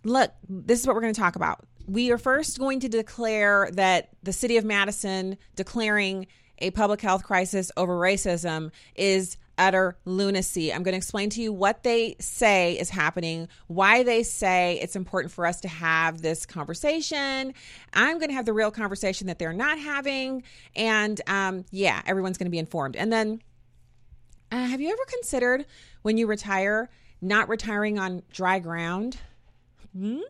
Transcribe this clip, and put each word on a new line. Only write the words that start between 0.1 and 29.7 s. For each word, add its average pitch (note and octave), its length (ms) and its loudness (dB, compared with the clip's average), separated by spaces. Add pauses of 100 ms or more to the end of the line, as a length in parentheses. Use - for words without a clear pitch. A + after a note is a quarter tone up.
this G#3 320 0
is B3+ 80 0
what A#3 80 4
we're A3+ 60 0
gonna A3+ 120 0
talk G3+ 220 2
about. D#3+ 300 -2 (200)
We A#3+ 260 0
are A#3 60 4
first C4 420 0
going C4+ 220 -2
to B3+ 80 -4
declare G#3+ 840 2
that F#3 360 4 (140)
the F#3+ 100 -4
city A#3 240 2
of G#3+ 80 4
Madison G3 720 -2 (180)
declaring G3 720 -2 (320)
a F#3 120 -2
public G#3 300 2
health F#3+ 220 2
crisis F#3+ 540 0
over F3+ 200 0
racism F3 760 0 (240)
is F#3+ 420 2 (200)
utter F#3 480 4
lunacy. F#3 680 0
I'm D#3+ 120 -4
gonna F#3 140 0
explain G3+ 340 -4
to A#3 100 -6
you A3 100 -2
what G3 320 0
they A#3 360 2
say F#3 580 2
is E3+ 120 -4
happening, E3 580 -2 (200)
why G3 360 4
they A#3+ 200 4
say F3+ 580 2
it's E3+ 140 -8
important F3+ 380 -4
for F3 120 -4
us F3 160 -2
to F#3+ 60 -10
have D#3+ 540 0
this D#3+ 240 -2
conversation. C4+ 1080 -4 (400)
I'm D4+ 260 2
gonna D4 140 -2
have B3+ 120 -4
the A3 80 0
real G#3+ 180 2
conversation G3 560 -4
that E3+ 120 -6
they're E3 140 -4
not D4 260 -2
having. C4+ 640 -4 (320)
And, G#3+ 520 0
um, F#3+ 440 -2
yeah, F#3 340 0
everyone's F#3 320 0
gonna F3+ 120 -4
be E3+ 100 -2
informed. D#3+ 360 -4
And A3 160 0
then, A3 300 0 (1080)
uh, B3 160 -2
have B3+ 120 -2
you D#4 120 -2
ever B4 160 -2
considered C4 580 0 (380)
when A3 140 2
you A3+ 100 2
retire, G#3 600 -2 (320)
not G#3 280 2
retiring G#3 480 -2
on F#3 240 -4 (100)
dry F#3+ 280 0
ground? E3+ 580 -4 (800)